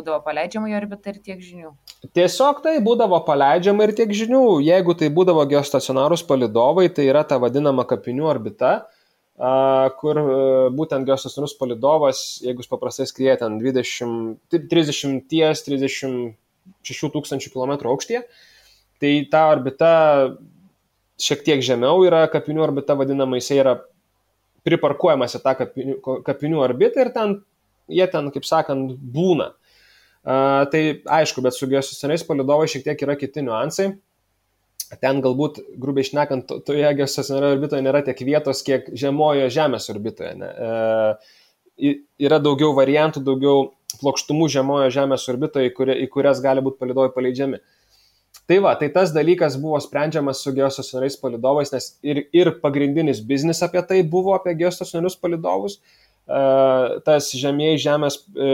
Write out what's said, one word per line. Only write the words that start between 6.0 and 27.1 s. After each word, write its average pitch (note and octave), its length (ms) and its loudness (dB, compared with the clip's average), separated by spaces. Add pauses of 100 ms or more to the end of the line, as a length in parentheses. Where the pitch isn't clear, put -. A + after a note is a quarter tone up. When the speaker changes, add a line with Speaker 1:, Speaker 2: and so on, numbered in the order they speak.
Speaker 2:
palydovai, C3 640 4
tai D3 160 0
yra C#3+ 160 4
ta C#3+ 160 0
vadinama B2+ 480 0
kapinių C3 480 -4
orbita, B2+ 400 -2 (640)
a, B2+ 160 0 (460)
kur, D3+ 180 -2
e, C3+ 180 0 (380)
būtent C#3+ 320 -4
geostacionarus C#3 480 -4
palydovas, C3+ 720 0 (180)
jeigu B2 220 -6
jis - 100 -8
paprastai B2+ 320 -6
skrieja C3 380 0
ten G#2+ 180 -4
dvidešimt, A#2 800 -4 (100)
tri-, D#3+ 160 -2
trisdešimties, D3+ 1040 -2
trisdešimt C3 720 -6 (460)
šešių C#3+ 260 -6
tūkstančių C#3+ 400 -8
kilometrų C3 400 -4
aukštyje. A3+ 300 -4 (800)
Tai D3 120 2 (180)
ta D#3 200 4
orbita C#3+ 420 2 (1300)
šiek - 260 -4
tiek C#3+ 200 2
žemiau C3 420 4
yra, E3 240 6
kapinių D#3 340 -2
orbita C#3 320 0
vadinama, C3+ 420 0
jisai C#3 220 0
yra C3 140 4 (880)
priparkuojamas C#3+ 720 2
į - 60 -12
tą C3 160 2
kapinių, C3 440 -6
ko-, C3 200 -4
kapinių D3 400 -2
orbitą F#3 400 2
ir A#3 120 0